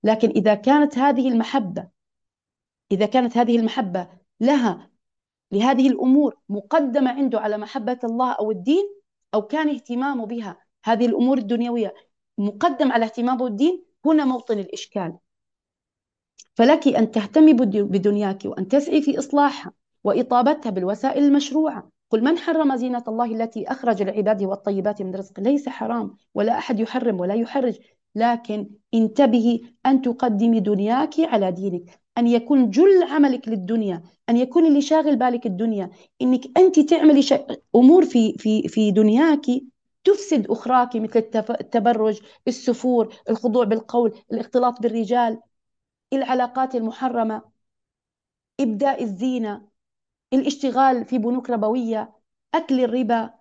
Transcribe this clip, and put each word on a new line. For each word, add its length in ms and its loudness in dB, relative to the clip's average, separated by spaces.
لكن 260 2
إذا 260 2
كانت 420 2
هذه 320 0
المحبة، 580 -2
إذا 140 0
كانت 320 0
هذه 200 2
المحبة 500 -4
لها، 480 0
لهذه 380 2
الأمور 480 2
مقدمة 640 0
عنده 280 -2
على 180 -4
محبة 460 -8
الله 280 -2
أو 200 -4
الدين، 320 0
أو 80 0
كان 280 -4
اهتمامه 560 -6
بها، 320 -10
هذه 200 2
الأمور 320 2
الدنيوية، 560 -4
مقدم 540 -2
على 140 0
اهتمامه 380 -4
بالدين، 400 -2
هنا 200 2
موطن 340 -4
الإشكال. 580 -10
فلك 320 4
أن 240 2
تهتمي 420 4
بدو-، 320 0
بدنياك 600 -2
وأن 220 -8
تسعي 340 0
في 180 -2
إصلاحها 540 -2
وإطابتها 680 0
بالوسائل 540 -2
المشروعة. 680 0
"قل 140 0
من 140 2
حرم 380 -2
زينة 320 -6
الله 180 -4
التي 460 -8
أخرج 320 -2
لعباده 420 -2
والطيبات 560 -4
من 140 -8
رزقه". 260 -12
ليس 280 0
حرام، 460 -8
ولا 240 0
أحد 220 -4
يحرم 400 -2
ولا 140 -2
يحرج، 440 -2
لكن 540 -2
انتبهي 680 2
أن 160 2
تقدمي 580 0
دنياك 600 -2
على 320 0
دينك، 480 -8
أن 100 2
يكون 420 2
جل 340 6
عملك 440 0
للدنيا، 560 -4
أن 80 2
يكون 280 2
اللي 160 4
شاغل 340 2
بالك 300 -2
الدنيا، 440 -4
إنك 360 0
أنت 220 6
تعملي 420 4
شيء، 240 0
أمور 300 8
في، 280 0
في، 340 -2
في 240 0
دنياك 540 4
تفسد 480 0
أخراك، 440 0
مثل 240 0
التف-، 420 -4
التبرج، 600 0
السفور، 680 -2
الخضوع 340 0
بالقول، 500 -2
الاختلاط 500 -2
بالرجال، 580 -2
العلاقات 600 -2
المحرمة، 640 -4
إبداء 440 -2
الزينة، 640 -6
الاشتغال 720 0
في 120 -4
بنوك 320 -2
ربوية، 640 -4
أكل 280 0
الربا. 580 -2